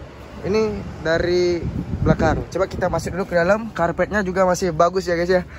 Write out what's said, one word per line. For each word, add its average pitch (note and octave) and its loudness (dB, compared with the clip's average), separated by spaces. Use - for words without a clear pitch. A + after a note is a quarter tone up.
Ini G#3 0
dari F3 2
belakang. D#3+ 2
Coba F#3 -2
kita - -2
masuk E3 -2
dulu F#3+ -4
ke F3 -2
dalam. G3 4
Karpetnya E3+ 0
juga F#3 2
masih F3+ 2
bagus F3 2
ya E3+ 0
guys F3 0
ya. F3+ 4